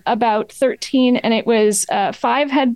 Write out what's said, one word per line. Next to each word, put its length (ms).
about 440
thirteen, 680
and 140
it 140
was, 440
uh, 200
five 400
had, 260